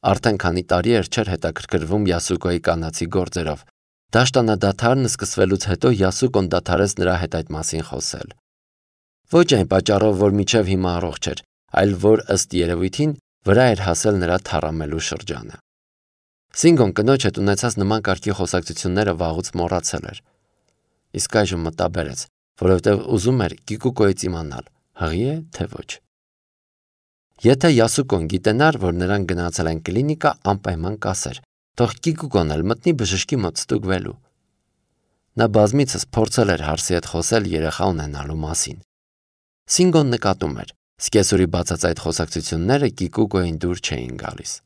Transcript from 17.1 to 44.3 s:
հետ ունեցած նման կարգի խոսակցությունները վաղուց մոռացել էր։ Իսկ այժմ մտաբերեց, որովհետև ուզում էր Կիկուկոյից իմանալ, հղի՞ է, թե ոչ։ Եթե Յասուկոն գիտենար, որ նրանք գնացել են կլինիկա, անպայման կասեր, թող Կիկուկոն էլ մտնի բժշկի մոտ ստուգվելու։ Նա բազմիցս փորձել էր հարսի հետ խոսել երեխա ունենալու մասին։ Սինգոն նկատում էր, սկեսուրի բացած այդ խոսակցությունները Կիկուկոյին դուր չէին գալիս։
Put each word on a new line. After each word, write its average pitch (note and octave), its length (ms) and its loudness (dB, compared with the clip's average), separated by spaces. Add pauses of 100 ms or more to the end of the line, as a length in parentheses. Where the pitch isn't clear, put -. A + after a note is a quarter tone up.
հետ G2+ 240 0
ունեցած G2+ 320 0
նման G2+ 320 0
կարգի F#2+ 320 -2
խոսակցությունները F2+ 800 -2
վաղուց E2+ 320 -2
մոռացել F2 560 -4
էր։ - 100 -18 (960)
Իսկ - 280 0
այժմ F2 280 0
մտաբերեց, E2 520 -4 (380)
որովհետև F#2 540 2
ուզում A2+ 280 2
էր - 200 -4
Կիկուկոյից G#2 640 0
իմանալ, D#2+ 400 -6 (320)
հղի՞ E2+ 240 -2
է, C#3 140 -2 (180)
թե - 160 -6
ոչ։ - 220 -14 (1500)
Եթե C3+ 280 6
Յասուկոն A2+ 560 2
գիտենար, G#2+ 500 2
որ F#2 160 0
նրանք F#2 320 0
գնացել E2+ 460 -2
են D#2+ 100 -4
կլինիկա, D3 500 0 (120)
անպայման G2 560 -2
կասեր, - 400 -6 (380)
թող A#2+ 200 0
Կիկուկոն B2+ 560 -2
էլ D#2 80 -2
մտնի A2+ 320 0
բժշկի G#2+ 480 -2
մոտ E2+ 200 -4
ստուգվելու։ G2 520 -2 (1200)
Նա A#2 120 4
բազմիցս A2+ 560 2
փորձել A2 480 2
էր D2+ 140 -2
հարսի D#2+ 300 -2
հետ E2 120 -4
խոսել G2 400 0
երեխա D#2+ 460 -2
ունենալու D2 420 -8
մասին։ D#2 400 -6 (920)
Սինգոն E3 440 4
նկատում F#2+ 480 -2
էր, - 140 -16 (260)
սկեսուրի F#2 480 2
բացած F2 400 -2
այդ E2+ 160 -4
խոսակցությունները E2+ 840 -2 (100)
Կիկուկոյին F2+ 640 0
դուր F2+ 240 -4
չէին B1 320 -8
գալիս։ - 320 -10 (120)